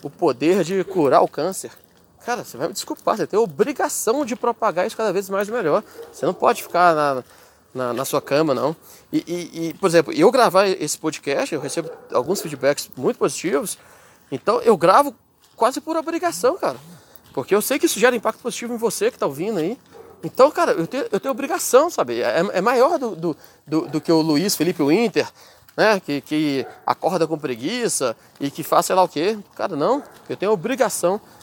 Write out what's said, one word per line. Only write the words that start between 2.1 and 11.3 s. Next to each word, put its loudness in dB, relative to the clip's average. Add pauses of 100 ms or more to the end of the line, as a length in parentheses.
Cara, -4
você -16
vai -4
me -10
desculpar, -4
você -4
tem 0
a 4
obrigação -2
de -6
propagar -2
isso -8
cada -2
vez -4
mais -2
e -12
melhor. 0 (280)
Você -6
não 2
pode 2
ficar 4
na, 0 (500)
na, -4
na -4
sua -2
cama, 2
não. -2 (360)
E, -2
e, -8
e, -8
por -2
exemplo, 2
eu 4
gravar 4
esse -4
podcast, -4